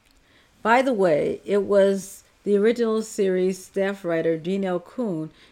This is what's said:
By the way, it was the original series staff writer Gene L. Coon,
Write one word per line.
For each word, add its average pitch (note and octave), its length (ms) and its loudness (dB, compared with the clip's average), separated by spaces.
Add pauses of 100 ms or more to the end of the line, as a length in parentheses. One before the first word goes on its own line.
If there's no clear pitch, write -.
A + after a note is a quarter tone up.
(600)
By A#3 200 4
the C4 120 0
way, E3+ 520 0
it G3 180 0
was G3 600 0 (200)
the G3+ 140 0
original A3+ 440 0
series F#3 640 -2
staff G3 380 -4
writer E3 340 0
Gene F#3+ 280 -4
L. F3+ 140 -2
Coon, F3 520 -6 (200)